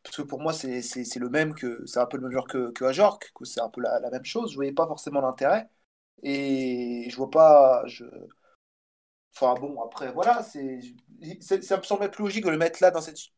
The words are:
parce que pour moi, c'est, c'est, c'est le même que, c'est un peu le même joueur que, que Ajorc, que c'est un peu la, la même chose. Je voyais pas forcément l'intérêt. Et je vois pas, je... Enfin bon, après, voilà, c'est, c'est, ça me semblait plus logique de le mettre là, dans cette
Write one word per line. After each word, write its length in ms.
parce 140
que 60
pour 180
moi, 120
c'est, 300
c'est, 220
c'est 140
le 120
même 240
que, 320
c'est 120
un 80
peu 120
le 60
même 80
joueur 140
que, 260
que 120
Ajorc, 500
que 100
c'est 160
un 100
peu 100
la, 180
la 120
même 140
chose. 260
Je 60
voyais 160
pas 140
forcément 340
l'intérêt. 480
Et 880
je 60
vois 140
pas, 560
je... 180
Enfin 180
bon, 280
après, 280
voilà, 320
c'est, 380
c'est, 220
ça 140
me 60
semblait 280
plus 140
logique 200
de 60
le 80
mettre 240
là, 80
dans 100
cette 180